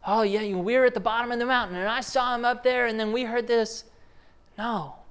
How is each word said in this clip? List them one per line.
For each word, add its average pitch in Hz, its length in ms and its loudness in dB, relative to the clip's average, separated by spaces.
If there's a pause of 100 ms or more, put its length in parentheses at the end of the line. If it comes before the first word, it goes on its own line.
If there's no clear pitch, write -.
"Oh 214 160 2
yeah, 208 340 0
we 196 200 0
were 262 80 6
at 247 80 6
the 233 80 -2
bottom 233 320 -2
of 240 60 -2
the 240 80 -2
mountain 220 320 0
and 196 100 -2
I 240 120 0
saw 254 340 0
him 240 100 -4
up 240 200 0
there 247 220 2
and 220 140 -2
then 214 120 0
we 247 100 0
heard 233 240 -2
this." 233 380 0 (720)
No. 208 380 -4 (140)